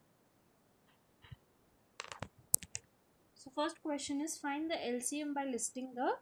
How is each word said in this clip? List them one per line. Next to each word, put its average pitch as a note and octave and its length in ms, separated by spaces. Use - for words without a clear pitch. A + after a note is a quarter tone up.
So - 200
first D#4+ 280
question C#4+ 380
is D#4 180
find D4 320
the D#4 160
L B3 140
C D4 200
M D4 140
by C#4 100
listing C4 500
the C#4+ 280